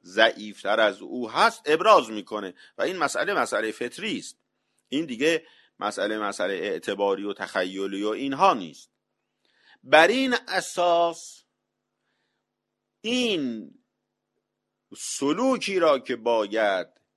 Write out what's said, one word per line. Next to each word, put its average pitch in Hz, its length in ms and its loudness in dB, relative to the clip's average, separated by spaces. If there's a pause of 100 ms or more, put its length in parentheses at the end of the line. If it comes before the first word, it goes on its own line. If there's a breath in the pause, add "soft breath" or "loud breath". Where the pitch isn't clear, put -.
ضعیفتر 104 760 2
از 104 220 2
او 120 280 -8
هست 190 360 2
ابراز 160 440 4
می‌کنه 104 440 -8 (240 soft breath)
و - 40 -2
این 170 140 -2
مسئله 165 380 -2
مسئله 110 360 -2
فطری 135 480 -6
است. - 180 -14 (560)
این 156 140 -2
دیگه 147 400 0 (340 soft breath)
مسئله 104 380 -2
مسئله 98 360 -4
اعتباری 101 720 -2
و 101 80 -6
تخیلی 98 720 -4
و 104 60 -2
اینها 139 460 0
نیست. 87 360 -14 (920 soft breath)
بر 151 260 8
این 254 260 0 (140)
اساس 170 960 0 (1600)
این 180 720 -2 (1300)
سلوکی 196 800 -2
را 156 200 4
که 123 180 -6
باید 107 720 0 (300)